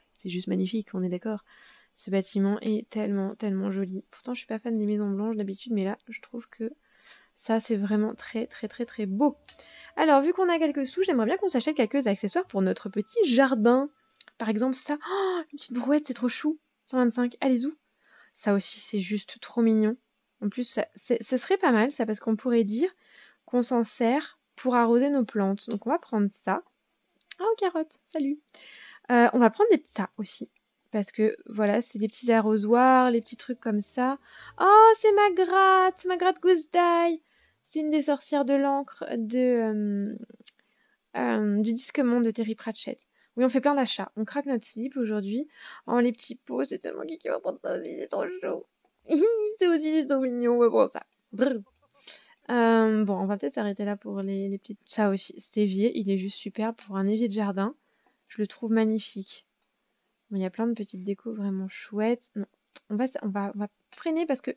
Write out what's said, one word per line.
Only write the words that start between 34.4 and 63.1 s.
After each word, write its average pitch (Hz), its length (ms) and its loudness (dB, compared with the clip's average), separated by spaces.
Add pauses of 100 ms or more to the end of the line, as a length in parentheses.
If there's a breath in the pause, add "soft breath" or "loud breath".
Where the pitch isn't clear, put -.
Oh, 427 400 10
c'est 427 120 6
ma 415 180 6 (140)
gratte, 370 600 4
ma 359 120 -2
gratte 370 240 0
gousse 349 300 2
d'ail. 339 500 2 (500)
C'est 311 100 -4
une 302 100 -2
des 302 120 2
sorcières 285 420 0
de 269 80 0
l'encre 277 520 0 (120)
de, 226 220 -2
euh, 214 760 0 (1000)
euh, 214 460 0
du 226 100 0
Disque 254 280 -6
Monde 240 240 2
de 226 60 0
Terry 220 240 -4
Pratchett. - 460 -10 (360)
Oui, 240 80 2
on 262 40 4
fait 254 140 0
plein 285 120 2
d'achats. 233 420 -2
On 214 100 -2
craque 285 180 -6
notre 254 220 -4
slip 254 320 -10
aujourd'hui. 214 500 -4 (380 loud breath)
Oh, 240 120 0
les 240 140 4
petits - 220 -14
pots, 254 300 -6
c'est - 140 -8
tellement - 280 -10
kiki, 330 240 -10
on - 20 -2
va - 80 -2
prendre 269 220 -6
ça 180 180 -6
aussi, - 180 -10
c'est - 100 -10
trop - 160 -6 (180)
chaud. - 240 -8 (400)
<laughs> 427 520 0
C'est 359 100 2
aussi, 311 320 2
c'est 269 60 -2
trop 269 140 0
mignon, 240 340 0
on 240 40 4
va 233 100 6
prendre 220 240 4
ça. - 100 -12 (300)
Brr. 233 280 0 (920 loud breath)
Euh, 226 540 4
bon, 202 100 0
on 190 120 -2
va 202 100 -2
peut-être 277 180 -6
s'arrêter 208 300 -4
là 208 120 -4
pour 202 240 -8
les, 196 280 -4
les 202 100 -6
petites. - 280 -18
Ça 208 220 0
aussi, 196 320 -4
cet - 160 -20
évier, 208 420 2
il 196 120 -2
est 196 80 2
juste 196 180 -8
super 214 380 -6
pour 202 220 -12
un 190 100 0
évier 220 220 0
de 196 40 -6
jardin. 202 420 -2 (540)
Je - 120 -8
le 208 60 -2
trouve 226 240 -6
magnifique. 220 760 -2 (840)
Bon, 202 60 -4
il 190 60 -2
y 185 40 -2
a 185 40 -6
plein 226 160 -4
de 233 80 -2
petites 196 300 -10
décos 202 280 -8
vraiment 196 360 -6
chouettes. 220 680 -4
Non, 202 100 -6 (440)
on 208 60 -2
va 240 80 -2
s-, 262 180 -6